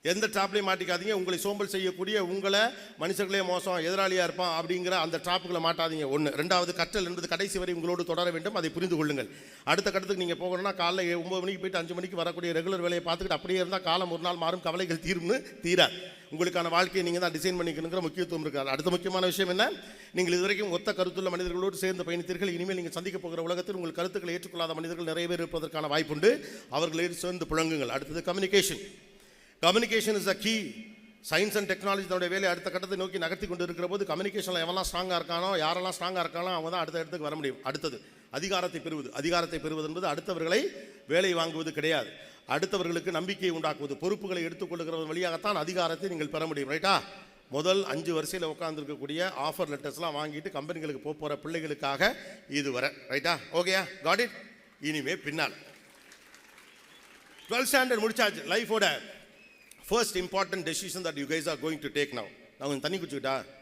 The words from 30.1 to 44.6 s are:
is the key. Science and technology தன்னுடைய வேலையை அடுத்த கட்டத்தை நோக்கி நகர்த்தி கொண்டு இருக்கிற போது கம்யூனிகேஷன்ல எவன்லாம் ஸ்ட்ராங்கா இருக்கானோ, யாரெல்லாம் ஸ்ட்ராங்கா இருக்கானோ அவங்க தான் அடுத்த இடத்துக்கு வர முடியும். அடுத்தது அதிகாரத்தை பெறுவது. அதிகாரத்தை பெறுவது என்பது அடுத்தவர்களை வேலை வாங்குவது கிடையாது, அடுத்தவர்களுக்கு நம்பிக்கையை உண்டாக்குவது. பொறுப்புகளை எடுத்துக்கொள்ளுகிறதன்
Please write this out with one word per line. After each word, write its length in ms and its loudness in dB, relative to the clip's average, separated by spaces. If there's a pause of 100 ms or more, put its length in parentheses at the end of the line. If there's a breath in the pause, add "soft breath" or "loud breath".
is 100 0
the 60 4 (100)
key. 120 2 (720)
Science 300 4
and 120 0
technology 380 0
தன்னுடைய 240 2
வேலையை 200 2
அடுத்த 200 -2
கட்டத்தை 300 -2
நோக்கி 200 -2
நகர்த்தி 260 -2
கொண்டு 180 -2
இருக்கிற 260 -4
போது 160 0
கம்யூனிகேஷன்ல 560 0
எவன்லாம் 240 0
ஸ்ட்ராங்கா 300 0
இருக்கானோ, 320 0 (120)
யாரெல்லாம் 340 0
ஸ்ட்ராங்கா 280 -2
இருக்கானோ 320 -4
அவங்க 160 -2
தான் 100 0
அடுத்த 200 -2
இடத்துக்கு 260 -6
வர 100 -4
முடியும். 300 -2
அடுத்தது 300 -4 (400 loud breath)
அதிகாரத்தை 480 -2
பெறுவது. 220 -6 (120)
அதிகாரத்தை 440 0
பெறுவது 260 -4
என்பது 200 -4
அடுத்தவர்களை 500 2 (520 loud breath)
வேலை 260 6
வாங்குவது 400 -2
கிடையாது, 320 2 (460 loud breath)
அடுத்தவர்களுக்கு 600 0
நம்பிக்கையை 400 0
உண்டாக்குவது. 440 -2
பொறுப்புகளை 460 0
எடுத்துக்கொள்ளுகிறதன் 640 -4